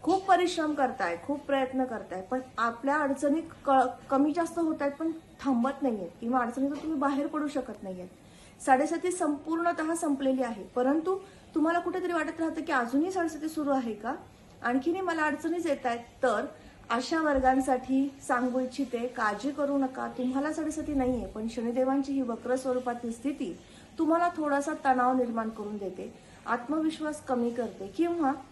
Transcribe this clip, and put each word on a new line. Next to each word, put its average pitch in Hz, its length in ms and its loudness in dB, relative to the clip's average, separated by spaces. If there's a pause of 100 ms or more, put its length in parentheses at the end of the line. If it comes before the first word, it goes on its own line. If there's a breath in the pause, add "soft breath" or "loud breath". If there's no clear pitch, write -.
खूप 381 240 2
परिश्रम 330 460 4
करताय, 240 420 0 (100)
खूप 285 200 -4
प्रयत्न 262 380 0
करताय, 214 380 -6
पण 254 180 -4 (180)
आपल्या 233 380 0
अडचणी 294 460 2 (240)
क-, 269 200 6 (240)
कमी 285 260 4
जास्त 330 240 0
होत 320 220 0
आहेत 285 100 0
पण 320 200 -4 (300)
थांबत 269 400 0
नाहीयेत 214 280 -2 (100)
किंवा 247 200 0
अडचणीतून 269 380 0
तुम्ही 311 220 -4
बाहेर 285 280 2
पडू 302 200 -2
शकत 247 360 -6
नाहीयेत. 185 240 -8 (540 loud breath)
साडेसाती 311 500 4
संपूर्णतः 330 840 0
संपलेली 269 480 0
आहे, 220 200 -6 (120)
परंतु 311 420 2 (380 loud breath)
तुम्हाला 330 240 4
कुठेतरी 349 340 -2
वाटत 320 260 -2
राहतं 320 220 -2
की 330 100 -4
अजूनही 277 400 2
साडेसाती 311 380 -2
सुरू 285 220 -2
आहे 233 220 0
का, 226 200 -6 (480 loud breath)
आणखीनही 269 400 0
मला 330 220 0
अडचणीच 320 440 0
येत 277 180 0
आहेत. 233 180 -2 (200)
तर 240 220 2 (440 loud breath)
अशा 254 320 0
वर्गांसाठी 269 840 4 (200)
सांगू 247 320 2
इच्छिते, 247 480 -2
काळजी 220 440 -2
करू 285 260 0
नका, 254 300 0 (100)
तुम्हाला 262 360 0
साडेसाती 311 400 -4
नाहीये, 254 340 0
पण 220 200 -6
शनिदेवांची 262 680 0
ही 269 80 2
वक्र 233 340 0
स्वरूपातील 254 560 -2
स्थिती 269 420 -4 (460 loud breath)
तुम्हाला 330 380 4
थोडासा 294 360 0 (120)
तणाव 254 320 4
निर्माण 226 320 0
करून 214 280 -8
देते, 202 360 -8 (320 loud breath)
आत्मविश्वास 302 800 -2
कमी 240 240 2
करते 226 380 -4 (100)
किंवा 330 340 2 (200)